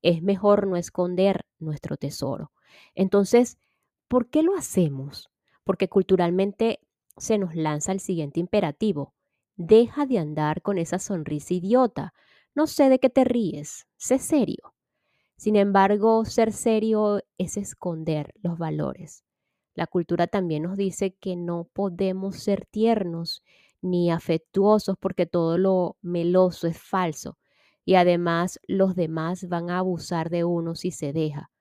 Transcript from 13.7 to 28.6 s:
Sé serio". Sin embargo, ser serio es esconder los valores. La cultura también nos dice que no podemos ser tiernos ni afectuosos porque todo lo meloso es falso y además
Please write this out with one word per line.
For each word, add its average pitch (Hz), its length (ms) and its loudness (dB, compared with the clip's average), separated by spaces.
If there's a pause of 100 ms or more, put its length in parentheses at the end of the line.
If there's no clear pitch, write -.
Sé - 220 -2
serio". - 560 -2 (640)
Sin 214 180 0
embargo, 202 720 4
ser 220 260 0
serio 214 680 0 (160)
es 190 200 -6
esconder 160 840 -6
los 170 160 -4
valores. 156 680 -6 (520)
La 170 120 -4
cultura 170 400 -2
también 165 360 -2
nos 185 140 -6
dice 190 380 -4
que 185 200 -8
no 170 380 -6
podemos 190 640 -4
ser 196 280 -2
tiernos 196 800 -2 (380)
ni 175 300 2
afectuosos 196 880 0
porque 185 260 -2
todo 170 320 0
lo 185 440 0
meloso 175 680 2
es 165 120 -4
falso - 580 -4 (460)
y 185 120 4
además 175 720 2